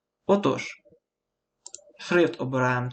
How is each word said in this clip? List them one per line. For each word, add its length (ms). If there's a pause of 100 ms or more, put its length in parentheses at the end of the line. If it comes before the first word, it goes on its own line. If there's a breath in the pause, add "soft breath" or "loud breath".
(260)
Отож, 400 (1300)
шрифт 420
обираємо 520